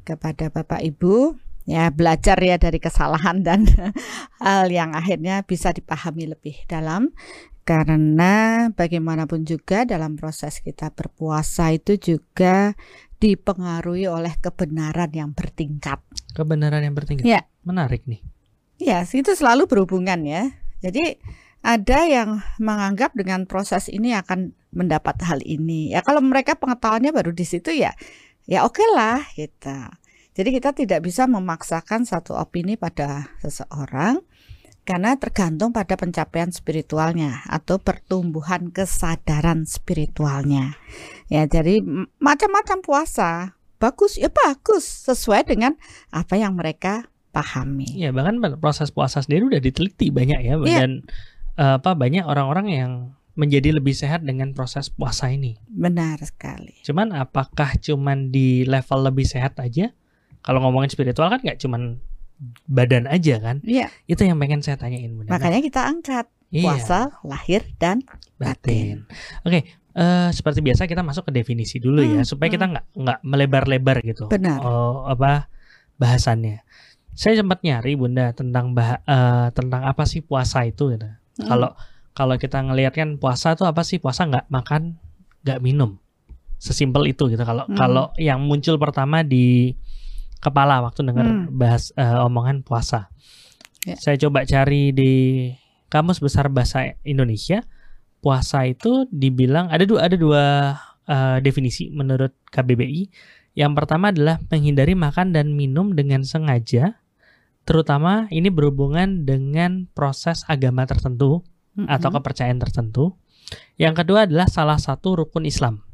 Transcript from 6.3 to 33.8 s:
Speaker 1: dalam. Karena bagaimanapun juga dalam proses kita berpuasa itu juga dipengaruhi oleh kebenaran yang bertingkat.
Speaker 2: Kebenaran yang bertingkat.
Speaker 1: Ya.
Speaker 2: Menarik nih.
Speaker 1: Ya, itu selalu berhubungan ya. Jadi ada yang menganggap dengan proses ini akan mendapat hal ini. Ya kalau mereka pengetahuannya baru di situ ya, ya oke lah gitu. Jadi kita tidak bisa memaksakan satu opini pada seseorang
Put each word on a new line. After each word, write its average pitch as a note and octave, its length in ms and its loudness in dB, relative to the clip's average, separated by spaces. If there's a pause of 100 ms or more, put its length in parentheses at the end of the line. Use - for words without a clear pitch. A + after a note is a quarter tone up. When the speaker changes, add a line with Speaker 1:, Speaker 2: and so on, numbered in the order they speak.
Speaker 1:
dalam. E3 480 -4 (480)
Karena E3 1080 4
bagaimanapun D#3+ 720 -2
juga E3 400 -2
dalam D#3+ 320 -4
proses D#3 440 -10
kita D3+ 320 -10
berpuasa D#3 800 -2
itu D#3+ 240 2
juga F#3 800 2 (420)
dipengaruhi F3+ 920 0
oleh E3 280 -4
kebenaran D#3+ 760 -2
yang D3 200 -6
bertingkat. D3 680 -8 (320)
Speaker 2:
Kebenaran D3+ 500 0
yang D3 140 -2
bertingkat. D3 300 -4
Speaker 1:
Ya. A#3 180 4 (180)
Speaker 2:
Menarik D#3+ 440 -2
nih. A#2 180 -10 (540)
Speaker 1:
Ya, G#3 260 0
itu C4+ 300 0
selalu C#4 340 4
berhubungan F#3 560 0
ya. E3+ 300 -4 (260)
Jadi A3 380 -4 (440)
ada A#3 420 2
yang A#3 360 2 (180)
menganggap G#3+ 560 -2
dengan F#3+ 320 -4
proses F#3+ 440 -4
ini A#3 260 -2
akan F#3 380 -4 (180)
mendapat D#3 520 -2
hal E3 200 -2
ini. D#3 480 -4
Ya D#3+ 100 0
kalau D4 200 2
mereka C4 340 2
pengetahuannya A#3+ 560 -2
baru F3+ 220 0
di E3+ 100 -4
situ F3+ 300 -4
ya, B3+ 240 0 (460)
ya - 200 0
oke D4+ 240 2
lah C4+ 460 2
gitu. - 420 -12 (580)
Jadi F#3+ 200 -2
kita C4 180 0
tidak F#3+ 320 -2
bisa F3+ 220 0
memaksakan F#3+ 800 -2
satu - 320 -6
opini F3 400 -4
pada C#3+ 500 -6 (140)
seseorang D3 800 -4 (640)